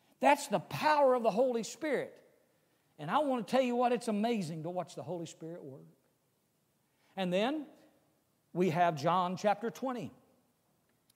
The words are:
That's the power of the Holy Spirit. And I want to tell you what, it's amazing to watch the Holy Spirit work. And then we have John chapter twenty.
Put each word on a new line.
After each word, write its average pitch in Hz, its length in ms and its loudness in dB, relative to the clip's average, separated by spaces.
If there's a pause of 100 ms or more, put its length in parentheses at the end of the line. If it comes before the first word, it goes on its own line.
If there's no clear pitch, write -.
(200)
That's 285 280 4
the 202 120 0
power 277 540 4
of 247 80 2
the 226 80 4
Holy 233 320 2
Spirit. 202 500 -4 (840)
And 151 120 -8
I 226 80 0
want 262 280 0
to - 40 -16
tell 262 140 4
you 240 120 0
what, 247 160 2
it's 240 160 -2
amazing 202 560 -2
to 165 60 -6
watch 180 240 -6
the 151 80 -10
Holy 170 220 -8
Spirit 165 380 -14
work. 156 240 -18 (1300)
And 185 160 -2
then 247 340 0 (840)
we 180 180 2
have 170 260 2
John 175 400 0
chapter 208 340 -2
twenty. 240 400 -8 (1040)